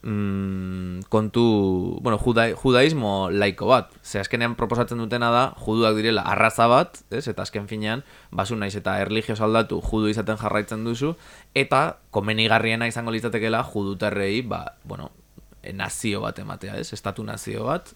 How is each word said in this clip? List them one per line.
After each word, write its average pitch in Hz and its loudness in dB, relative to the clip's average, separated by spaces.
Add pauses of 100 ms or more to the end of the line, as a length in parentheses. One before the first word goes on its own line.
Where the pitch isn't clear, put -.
mm, 95 -4
kontu, 104 2
bueno, 113 0
juda-, 117 2
judaismo 120 4
laiko 98 2
bat. 120 4 (120)
Ze - -6
azkenean 117 -2
proposatzen 120 -2
dutena 117 -2
da, 120 4 (140)
juduak 110 2
direla 107 2
arraza 110 4
bat, 135 4 (120)
ez? 120 -6
Eta 98 -6
azken 101 -8
finean, 110 -6 (280)
bazu 98 -4
naiz 101 -4
eta 98 -2
erlijioz 107 -2
aldatu, 110 2
judu 110 0
izaten 107 -2
jarraitzen 107 -2
duzu, 131 -2 (380)
eta 139 2 (140)
komenigarriena 110 2
izango 117 -4
litzatekeela 113 0
judutarrei, 101 -2
ba, 101 -6 (100)
bueno, - -10 (520)
eh, - -12
nazio 101 -4
bat 107 -6
ematea, 101 -10
ez? 110 -10
Estatu 104 -8
nazio 107 -8
bat 156 -6